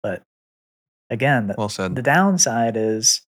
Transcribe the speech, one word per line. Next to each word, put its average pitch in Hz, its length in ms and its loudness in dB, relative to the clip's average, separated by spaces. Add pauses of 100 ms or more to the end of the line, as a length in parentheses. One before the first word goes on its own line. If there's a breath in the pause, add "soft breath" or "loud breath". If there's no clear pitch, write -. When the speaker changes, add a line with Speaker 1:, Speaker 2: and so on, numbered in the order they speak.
Speaker 1:
But 98 220 -8 (880)
again, 120 360 0
the 98 100 -4
Speaker 2:
Well 104 120 -2
said. 95 260 -4
Speaker 1:
the 127 60 -4
downside 139 720 2
is 110 560 0